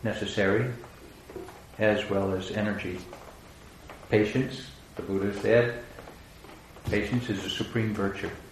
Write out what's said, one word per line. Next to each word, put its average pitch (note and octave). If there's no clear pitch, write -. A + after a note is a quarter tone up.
necessary, G#2+
as G#2+
well G2
as F#2
energy. G#2
Patience, A#2+
the -
Buddha G2
said, A#2+
patience G#2+
is F#2+
a F#2
supreme A2
virtue. G2